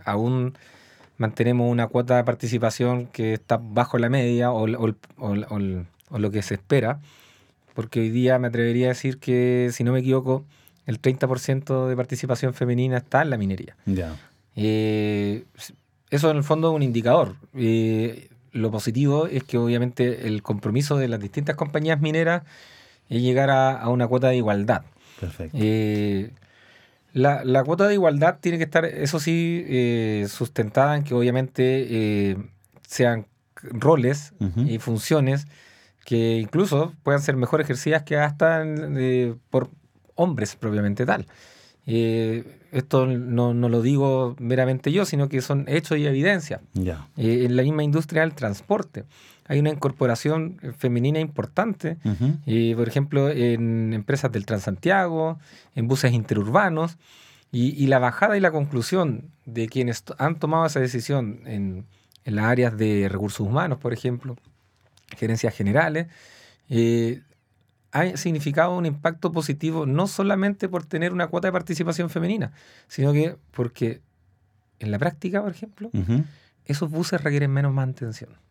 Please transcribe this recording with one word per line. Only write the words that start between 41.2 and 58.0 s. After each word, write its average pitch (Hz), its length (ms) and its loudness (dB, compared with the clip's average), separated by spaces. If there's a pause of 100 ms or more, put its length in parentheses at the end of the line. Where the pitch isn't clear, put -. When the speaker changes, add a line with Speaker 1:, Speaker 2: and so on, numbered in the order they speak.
Speaker 1:
Eh, 113 580 0 (280)
esto 131 340 2
no, 120 480 0
no 120 140 2
lo 117 120 2
digo 131 580 2
meramente 127 540 0
yo, 190 140 2
sino 143 220 -2
que 135 120 -2
son 139 280 -2
hechos 160 280 0
y 147 100 0
evidencia. 156 540 0 (140)
Speaker 2:
Ya. 87 420 -4
Speaker 1:
Eh, 120 300 2
en 123 100 2
la 127 60 4
misma 151 200 0
industria 156 400 0
del 160 120 -2
transporte 127 720 -4 (420)
hay 143 120 0
una 147 120 2
incorporación, 147 920 -2
eh, 127 140 -10
femenina 131 440 0
importante. 160 840 -4
Speaker 2:
Ujú. 113 420 0
Speaker 1:
Eh, 117 300 2
por 117 120 0
ejemplo, 139 420 0
en 117 640 0
empresas 131 380 -2
del 101 120 -4
Transantiago, 160 920 0 (360)
en 117 140 -2
buses 131 240 2
interurbanos, 156 840 0 (540)
y, 123 180 0 (120)
y 139 40 4
la 131 120 6
bajada 196 380 2